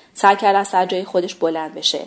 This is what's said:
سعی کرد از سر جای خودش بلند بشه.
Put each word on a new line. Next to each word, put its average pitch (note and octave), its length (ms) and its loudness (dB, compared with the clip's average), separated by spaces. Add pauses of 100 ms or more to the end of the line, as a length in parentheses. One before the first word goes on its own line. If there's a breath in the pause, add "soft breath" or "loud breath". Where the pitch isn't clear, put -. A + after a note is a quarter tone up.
(140)
سعی G3+ 220 4
کرد G3+ 200 2
از G3 120 0
سر F#3 180 2
جای F#3 180 -4
خودش F3+ 300 -4
بلند D#3+ 400 -4
بشه. D#3 320 -4